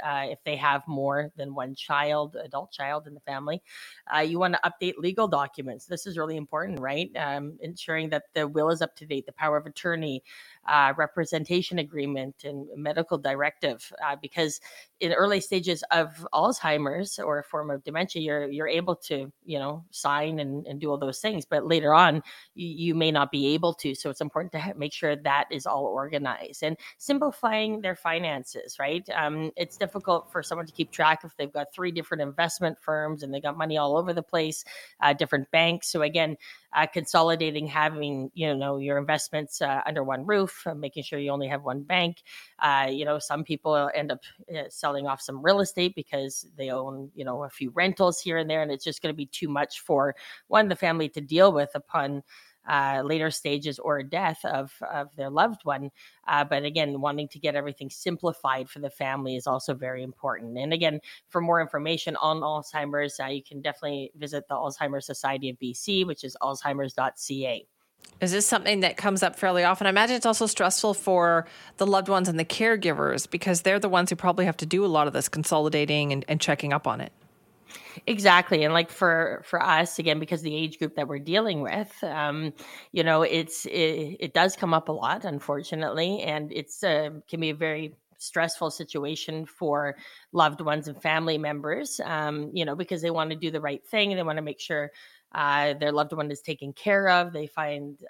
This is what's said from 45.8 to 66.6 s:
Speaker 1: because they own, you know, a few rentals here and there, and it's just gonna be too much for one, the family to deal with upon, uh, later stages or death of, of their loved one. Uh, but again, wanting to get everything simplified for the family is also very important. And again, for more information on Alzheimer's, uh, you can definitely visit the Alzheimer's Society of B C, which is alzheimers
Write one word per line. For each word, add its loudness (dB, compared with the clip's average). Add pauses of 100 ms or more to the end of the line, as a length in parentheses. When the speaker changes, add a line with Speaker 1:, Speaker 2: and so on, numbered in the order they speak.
Speaker 1:
because -6 (120)
they -6
own, -6
you -10
know, -4
a -10
few -6
rentals 2
here -2
and 0
there, 2
and -2
it's -6
just -6
gonna -2
be -8
too -6
much -2
for 2 (340)
one, 6
the 0
family 2
to -8
deal 8
with 2
upon, -2 (460)
uh, 2
later 0
stages -4
or 0
death -2
of, -4 (200)
of -6
their -6
loved 2
one. -4 (360)
Uh, 4
but 0
again, -2
wanting -2
to -20
get 0
everything -6
simplified -2
for -16
the -6
family -4
is -8
also 0
very -6
important. -6
And 0
again, 2 (300)
for 0
more 4
information -4
on 2
Alzheimer's, -4
uh, -4
you -6
can -14
definitely -6
visit -8
the -4
Alzheimer's -4
Society -4
of -8
B -6
C, 0
which -6
is -12
alzheimers -2